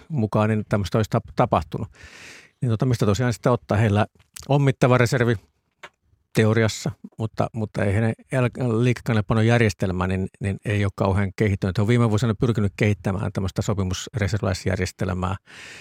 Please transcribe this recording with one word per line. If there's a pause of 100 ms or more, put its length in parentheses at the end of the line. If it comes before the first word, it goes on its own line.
mukaan,
niin
tämmöistä
olisi
tap-,
tapahtunut. (760)
Niin
tota,
mistä
tosiaan
sitten
ottaa?
Heillä (440)
on
mittava
reservi (960)
teoriassa, (260)
mutta,
mutta
ei
heidän (180)
jäl-,
liikekannallepanojärjestelmä,
niin, (120)
niin
ei
ole
kauhean
kehittynyt.
He
on
viime
vuosina
pyrkinyt
kehittämään
tämmöistä
sopimusreserviläisjärjestelmää, (460)